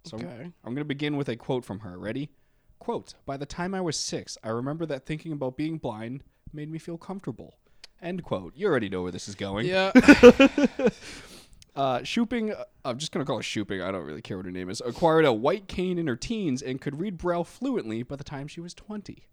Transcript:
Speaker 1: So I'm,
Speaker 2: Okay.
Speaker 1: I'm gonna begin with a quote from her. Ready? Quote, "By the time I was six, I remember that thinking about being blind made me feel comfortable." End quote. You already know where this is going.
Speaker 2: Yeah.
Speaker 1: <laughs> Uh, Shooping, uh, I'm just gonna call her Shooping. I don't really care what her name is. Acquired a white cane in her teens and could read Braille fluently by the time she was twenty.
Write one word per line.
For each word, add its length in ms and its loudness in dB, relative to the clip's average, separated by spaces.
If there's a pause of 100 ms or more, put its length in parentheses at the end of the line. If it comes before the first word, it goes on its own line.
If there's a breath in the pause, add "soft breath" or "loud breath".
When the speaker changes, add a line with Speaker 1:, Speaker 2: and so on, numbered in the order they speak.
Speaker 1:
So 140 -12
I'm, 80 -8
Speaker 2:
Okay. 260 -14 (100)
Speaker 1:
I'm 120 -8
gonna 100 -4
begin 320 -2
with 140 -2
a 60 -2
quote 280 -4
from 160 -8
her. 180 -12
Ready? 300 -6 (500)
Quote, 360 -8 (100)
"By 140 -8
the 80 -8
time 280 -6
I 60 -4
was 180 -2
six, 460 -6
I 60 -4
remember 340 -4
that 220 -6
thinking 260 -8
about 240 -4
being 220 -4
blind 460 -8 (280 soft breath)
made 180 -10
me 80 -8
feel 200 -10
comfortable." 560 -10 (480)
End 200 -6
quote. 320 -6
You 120 -4
already 240 4
know 120 -2
where 100 -2
this 160 -8
is 60 -10
going. 320 -2
Speaker 2:
Yeah. 280 2
Speaker 1:
<laughs> 960 10 (840 loud breath)
Uh, 280 0
Shooping, 480 0
uh, 100 -10 (220)
I'm 140 -4
just 120 -6
gonna 140 -2
call 140 -2
her 40 -6
Shooping. 400 -4
I 80 -2
don't 160 -4
really 160 -10
care 140 -8
what 100 -8
her 60 -8
name 180 -6
is. 160 -6
Acquired 380 4
a 80 8
white 340 0
cane 320 -2
in 80 -2
her 80 0
teens 480 -2
and 180 -6
could 200 -6
read 180 -6
Braille 240 0
fluently 640 -4
by 100 -10
the 80 -12
time 240 -10
she 140 -14
was 140 -14
twenty. 580 -14